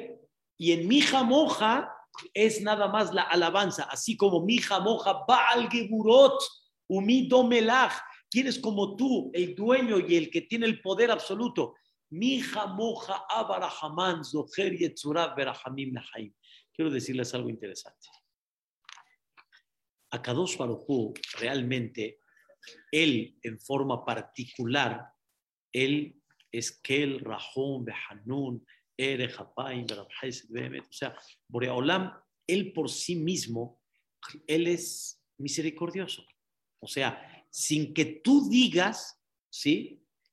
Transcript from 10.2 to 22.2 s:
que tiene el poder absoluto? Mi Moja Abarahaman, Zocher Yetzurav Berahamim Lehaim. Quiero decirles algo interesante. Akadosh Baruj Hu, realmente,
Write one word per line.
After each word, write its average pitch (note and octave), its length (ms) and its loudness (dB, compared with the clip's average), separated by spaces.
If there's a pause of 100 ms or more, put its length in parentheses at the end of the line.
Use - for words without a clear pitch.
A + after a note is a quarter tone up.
que E3 120 -2
tiene A3+ 240 -2
el A3 160 0
poder G#3 300 2
absoluto? G3 640 -2 (340)
Mi A#3 320 0 (340)
Moja A3 540 -4
Abarahaman, F3+ 920 -2
Zocher F3 540 -2
Yetzurav E3 580 -2
Berahamim C3 580 -6
Lehaim. A2 400 -12 (400)
Quiero D#3+ 180 -2
decirles B2+ 420 -4
algo B2 160 -4
interesante. - 580 -14 (2000)
Akadosh B2+ 460 -4
Baruj A#2+ 300 -6
Hu, A#2+ 260 0 (260)
realmente, B2 840 -4 (680)